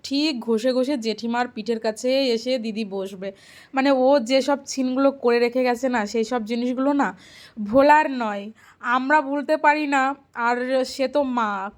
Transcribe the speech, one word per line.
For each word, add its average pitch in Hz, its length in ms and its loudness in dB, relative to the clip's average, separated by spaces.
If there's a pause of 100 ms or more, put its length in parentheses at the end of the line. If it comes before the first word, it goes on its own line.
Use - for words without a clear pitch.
ঠিক 285 360 -2
ঘষে 226 340 0
ঘষে 254 240 0
জেঠিমার 233 500 -4
পিঠের 226 320 -6
কাছে 233 480 0
এসে 240 300 0
দিদি 220 280 -6
বসবে। 196 460 -8 (420)
মানে 269 180 2
ও 269 280 4
যেসব 269 460 2
সিনগুলো 262 460 0
করে 240 280 0
রেখে 240 240 0
গেছে 247 260 0
না, 226 160 0
সেই 226 180 -2
সব 226 220 -4
জিনিসগুলো 247 460 -2
না 226 260 0 (460)
ভোলার 285 480 6
নয়। 214 400 -6 (280)
আমরা 254 420 2
ভুলতে 285 360 -2
পারি 302 300 2
না, 277 280 0 (180)
আর 247 520 0
সে 262 220 -4
তো 285 160 0
মা, 208 540 -2